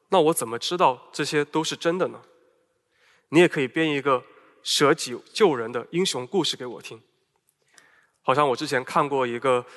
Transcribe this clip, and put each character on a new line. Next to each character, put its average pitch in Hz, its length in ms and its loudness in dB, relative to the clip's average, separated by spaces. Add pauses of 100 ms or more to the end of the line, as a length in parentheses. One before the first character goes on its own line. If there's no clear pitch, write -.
(100)
那 190 100 6
我 160 140 4
怎 127 120 -4
么 117 120 -8
知 - 180 -6
道 139 340 2
这 151 140 -6
些 147 180 0
都 156 220 -2
是 156 100 -6
真 170 220 -2
的 165 120 -2
呢？ 117 140 -14 (1080)
你 147 80 4
也 175 100 8
可 151 140 -2
以 127 40 0
编 160 260 -2
一 143 100 -2
个 131 200 0 (400)
舍 143 300 2
己 123 260 -4 (140)
救 185 220 4
人 117 180 -6
的 117 180 -8
英 175 140 -2
雄 127 220 -6
故 175 180 0
事 - 100 -4
给 127 120 -12
我 104 160 -12
听。 113 200 -18 (1160)
好 135 140 0
像 147 160 2
我 120 40 0
之 151 120 -6
前 131 180 -2
看 151 240 0
过 135 180 0
一 120 120 -6
个 123 260 0 (120)